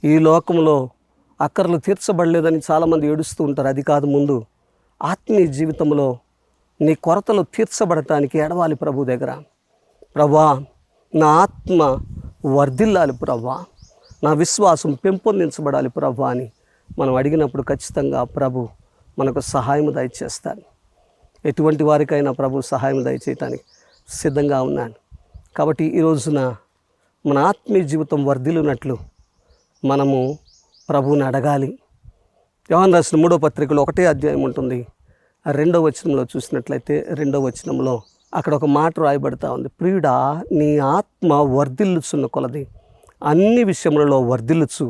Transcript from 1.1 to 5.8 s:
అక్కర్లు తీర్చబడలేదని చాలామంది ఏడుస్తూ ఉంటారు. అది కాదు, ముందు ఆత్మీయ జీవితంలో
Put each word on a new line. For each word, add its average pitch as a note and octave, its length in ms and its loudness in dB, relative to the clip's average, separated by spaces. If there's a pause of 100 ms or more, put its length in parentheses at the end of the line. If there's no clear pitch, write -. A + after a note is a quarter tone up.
అక్కర్లు E3+ 360 0
తీర్చబడలేదని E3 840 0 (100)
చాలామంది D#3+ 360 2
ఏడుస్తూ D#3 360 -4
ఉంటారు. C#3+ 240 -2
అది C3+ 140 -2
కాదు, C#3+ 240 0
ముందు C#3+ 400 0 (580)
ఆత్మీయ F#3 440 0
జీవితంలో D3 680 0 (640)